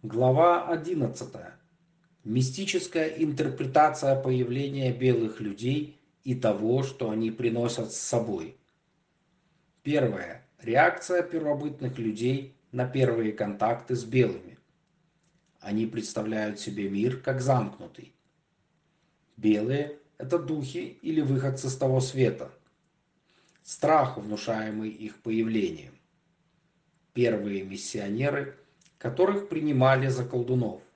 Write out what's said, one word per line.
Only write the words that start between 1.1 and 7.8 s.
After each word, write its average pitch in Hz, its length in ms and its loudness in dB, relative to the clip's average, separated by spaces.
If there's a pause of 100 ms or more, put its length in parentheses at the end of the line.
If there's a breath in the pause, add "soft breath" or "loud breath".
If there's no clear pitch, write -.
Мистическая 160 840 0
интерпретация 147 1120 2
появления 131 720 0
белых 117 480 2
людей 120 580 -4 (280)
и 127 100 -2
того, 110 480 2
что 120 280 -4
они 110 200 -2
приносят 117 640 -2